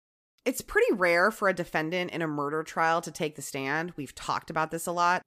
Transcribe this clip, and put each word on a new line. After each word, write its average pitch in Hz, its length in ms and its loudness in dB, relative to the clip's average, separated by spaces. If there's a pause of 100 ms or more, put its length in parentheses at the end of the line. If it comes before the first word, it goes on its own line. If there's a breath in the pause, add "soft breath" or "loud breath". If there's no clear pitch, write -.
(460)
It's 262 160 -2
pretty 427 320 2
rare 180 380 4
for 214 180 0
a 185 40 2
defendant 175 580 -2
in 156 100 -4
a 165 60 0
murder 147 360 -2
trial 165 380 2
to 165 100 -10
take 156 240 -4
the 139 60 -14
stand. 143 560 -4
We've 135 180 -10
talked - 340 -4
about 160 220 -2
this 165 160 -6
a 175 60 -4
lot. 175 340 2